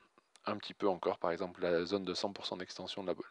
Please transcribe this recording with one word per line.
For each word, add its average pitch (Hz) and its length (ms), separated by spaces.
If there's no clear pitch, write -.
un 104 120
petit - 180
peu 101 120
encore, 90 300
par 87 140
exemple, 90 320
la 87 220
zone 95 200
de 92 80
cent 101 180
pour - 140
cent 98 120
d'extension 92 440
de 92 60
la, 85 80